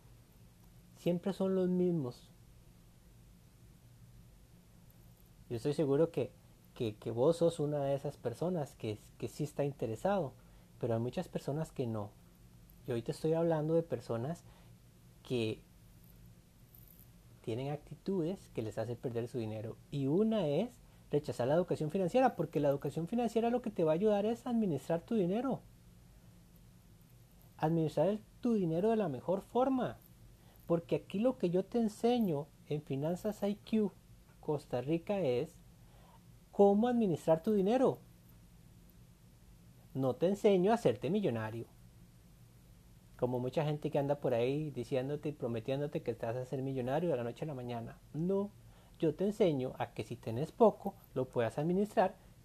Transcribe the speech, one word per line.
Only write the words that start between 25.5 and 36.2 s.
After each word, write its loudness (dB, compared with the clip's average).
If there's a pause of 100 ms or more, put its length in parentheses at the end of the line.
Administrar 2
el, -2 (180)
tu 0
dinero 2
de 4
la 0
mejor -2
forma. 0 (680)
Porque 0
aquí -4
lo 2
que 0
yo 2
te -2
enseño 0 (200)
en -4
Finanzas -4
I 0
Q 0 (480)
Costa -4
Rica -2
es -2 (880)